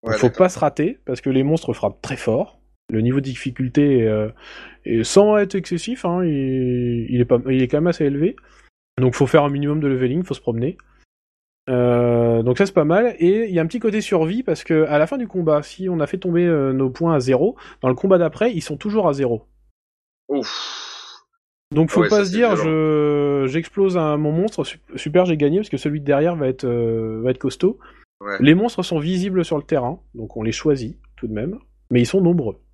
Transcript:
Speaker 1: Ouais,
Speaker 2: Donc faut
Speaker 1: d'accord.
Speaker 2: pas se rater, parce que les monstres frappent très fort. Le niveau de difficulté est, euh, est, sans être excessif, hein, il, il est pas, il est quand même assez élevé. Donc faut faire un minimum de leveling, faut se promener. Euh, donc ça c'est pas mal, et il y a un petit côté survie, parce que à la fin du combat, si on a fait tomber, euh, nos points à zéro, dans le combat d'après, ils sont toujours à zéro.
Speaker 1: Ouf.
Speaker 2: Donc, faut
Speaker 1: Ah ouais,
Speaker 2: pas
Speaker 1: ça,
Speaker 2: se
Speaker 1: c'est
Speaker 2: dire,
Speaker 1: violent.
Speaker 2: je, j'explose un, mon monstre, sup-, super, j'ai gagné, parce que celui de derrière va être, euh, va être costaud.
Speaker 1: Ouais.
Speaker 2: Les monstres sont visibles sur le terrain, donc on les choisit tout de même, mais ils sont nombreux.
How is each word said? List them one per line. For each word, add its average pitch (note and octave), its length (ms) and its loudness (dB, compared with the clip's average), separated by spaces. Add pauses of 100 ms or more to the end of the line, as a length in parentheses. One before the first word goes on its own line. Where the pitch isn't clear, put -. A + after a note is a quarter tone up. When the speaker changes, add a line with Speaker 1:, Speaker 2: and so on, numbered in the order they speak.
Speaker 1:
Ouais, A2+ 100 -6
Speaker 2:
Donc - 20 0
faut B2 140 2
Speaker 1:
d'accord. A#2 180 0
Speaker 2:
pas F3+ 40 2
se - 80 -10
rater, D#3 480 -2
parce B2+ 160 -6
que - 80 -2
les C3 140 2
monstres D3+ 300 -2
frappent - 280 -4
très - 140 -8
fort. B2 440 -2 (300)
Le A2 120 0
niveau B2+ 180 2
de C3+ 60 -6
difficulté C3+ 760 0
est, A2+ 80 2
euh, G#2+ 220 -2 (560)
est, A2+ 180 0
sans G#3 340 4
être G3+ 160 0
excessif, F#3+ 520 -6
hein, F3+ 200 -2
il, B2 800 -2
il B2 140 0
est A#2+ 40 4
pas, A#2+ 120 4 (100)
il C3 140 2
est B2 60 2
quand D3 100 0
même D#3+ 100 2
assez D#3+ 180 0
élevé. C#3+ 300 0 (640)
Donc B2+ 140 2
faut C3+ 140 2
faire D3+ 160 6
un D3 60 2
minimum C#3+ 300 -2
de D3 80 0
leveling, C3 360 0
faut D3 100 -6
se - 80 -10
promener. A#2+ 360 -4 (920)
Euh, A#2+ 720 2
donc B2 160 0
ça G3 80 4
c'est F#3+ 80 -6
pas D#3+ 100 4
mal, G3 360 2
et G3+ 280 2
il F#3+ 60 -6
y E3 60 2
a - 20 2
un E3 60 0
petit A3+ 120 -6
côté G#3+ 220 -2
survie, F#3 400 0
parce E3 220 -4
que D#3 240 2
à D3+ 100 2
la D3+ 80 4
fin C#4+ 140 -6
du A#3 80 -6
combat, D#3 340 0
si F#3 260 -10
on F3 120 -2
a C#3+ 80 0
fait F#3+ 100 -6
tomber, F3 300 0
euh, C#3 260 2
nos C3+ 160 0
points E3 240 0
à D3 60 4
zéro, C3 380 2 (240)
dans C3 80 2
le B2+ 60 2
combat F#3+ 220 2
d'après, F3 340 0
ils E3+ 100 -6
sont D3 160 -8
toujours G#3 300 -2
à D3 60 2
zéro. B2 320 -2 (840)
Speaker 1:
Ouf. - 600 -8 (840)
Speaker 2:
Donc, D#3 160 2
faut - 120 2
Speaker 1:
Ah - 20 6
ouais, G#3 60 2
Speaker 2:
pas G#3+ 100 4
Speaker 1:
ça, G3+ 60 2
Speaker 2:
se F#3 60 -6
Speaker 1:
c'est G3 60 -2
Speaker 2:
dire, A#3 180 2
Speaker 1:
violent. - 80 0
Speaker 2:
je, D3 840 0
j'explose F3+ 500 -2
un, D3+ 200 0
mon D3+ 140 0
monstre, F3 320 -2
sup-, - 180 -10 (140)
super, E3+ 300 2
j'ai E3 120 0
gagné, D3 200 2
parce G#3 120 -4
que - 80 -4
celui D3+ 220 -4
de C#3+ 60 -10
derrière D3 300 2
va D3 120 -2
être, C3 180 -4
euh, A2+ 580 -2
va B2+ 80 0
être B2+ 80 -4
costaud. F3+ 400 -2 (440)
Speaker 1:
Ouais. G2+ 160 -6
Speaker 2:
Les C#3+ 160 6
monstres G3+ 280 -2
sont E3 160 -4
visibles F3+ 440 -2
sur D#3+ 140 -4
le C#3+ 60 -6
terrain, C3+ 360 -4 (160)
donc A2 220 -12
on G#2+ 60 -6
les A2+ 80 -2
choisit C3+ 460 -2 (200)
tout A#2 100 -10
de A2 60 -6
même, D3 240 -6 (340)
mais B2 100 4
ils A#2+ 40 4
sont F#3+ 160 0
nombreux. E3 380 0 (140)